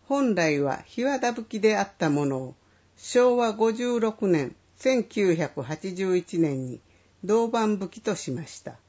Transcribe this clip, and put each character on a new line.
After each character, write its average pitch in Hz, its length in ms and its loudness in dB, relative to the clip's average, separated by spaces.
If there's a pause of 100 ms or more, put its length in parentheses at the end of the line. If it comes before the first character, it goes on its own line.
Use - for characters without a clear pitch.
本 269 300 2
来 151 240 2
は 139 260 -2
檜 262 320 -4
皮 - 20 -4
葺 240 240 -4
き 220 140 -10
で 214 180 4
あ 196 60 0
っ 202 160 -4
た 165 100 0
も 147 180 2
の 135 120 -2
を、 131 160 -10 (420)
昭 247 400 4
和 233 160 2
五 226 200 2
十 240 260 -2
六 214 300 0
年、 151 260 2 (240)
千 262 240 2
九 190 320 2
百 151 280 -4
八 156 300 -8
十 185 240 0
一 175 220 -2
年 135 280 0
に 123 140 -12 (440)
銅 220 240 2
板 220 300 0
葺 185 100 -8
き - 120 -16
と 208 140 -2
し - 160 -8
ま 143 160 -6
し - 140 -18
た。 - 160 -16 (120)